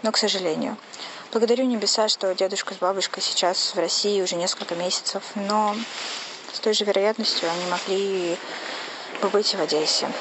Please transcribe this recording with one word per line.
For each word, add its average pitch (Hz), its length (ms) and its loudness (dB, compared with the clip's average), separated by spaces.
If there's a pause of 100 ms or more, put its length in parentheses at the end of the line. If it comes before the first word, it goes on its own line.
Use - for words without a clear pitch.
Но, 220 100 2
к - 40 2
сожалению. 190 600 0 (560)
Благодарю 240 320 4
небеса, 214 420 2
что 196 260 2
дедушка 190 420 0
с - 20 -16
бабушкой 185 440 0
сейчас - 540 2
в - 20 0
России 190 440 2
уже 180 160 0
несколько 175 380 -2
месяцев, 185 460 -2 (140)
но 208 400 2 (800)
С - 60 -8
той 214 140 2
же 214 120 2
вероятностью 208 640 2
они 175 200 -2
могли 185 680 0 (840)
бы 202 80 2
быть 208 260 2
в 190 60 0
Одессе. 151 600 2